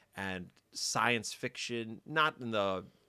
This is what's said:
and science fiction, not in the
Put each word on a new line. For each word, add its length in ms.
and 340
science 600
fiction, 720
not 340
in 120
the 340